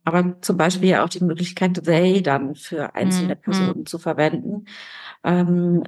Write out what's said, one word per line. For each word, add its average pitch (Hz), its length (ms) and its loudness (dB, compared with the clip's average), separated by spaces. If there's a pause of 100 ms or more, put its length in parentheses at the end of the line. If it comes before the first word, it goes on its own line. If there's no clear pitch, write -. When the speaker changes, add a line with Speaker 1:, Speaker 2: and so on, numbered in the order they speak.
Speaker 1:
Aber 180 360 0
zum 185 160 -2
Beispiel 185 320 2
ja 147 160 4
auch 180 60 -4
die 180 120 -4
Möglichkeit, 175 600 -2
they 180 380 4
dann 143 320 -2
für - 400 -8
einzelne 185 420 0
Speaker 2:
Mhm. - 60 -20
Speaker 1:
Personen 185 440 -2
zu 165 120 -10
verwenden. 165 680 -2 (600)
Ähm, 175 640 2